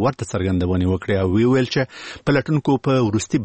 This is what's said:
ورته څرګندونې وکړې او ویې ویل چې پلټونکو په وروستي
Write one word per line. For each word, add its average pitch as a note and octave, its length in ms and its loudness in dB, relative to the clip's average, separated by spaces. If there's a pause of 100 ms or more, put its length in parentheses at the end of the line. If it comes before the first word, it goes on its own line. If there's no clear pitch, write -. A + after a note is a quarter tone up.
ورته B2+ 300 -2
څرګندونې F#2 580 0
وکړې F#2+ 320 -2
او F#2 140 0
ویې A#2 160 4
ویل C3 220 0
چې C#3 80 0 (460)
پلټونکو C#3+ 480 2 (120)
په C3 180 4
وروستي G#2+ 380 0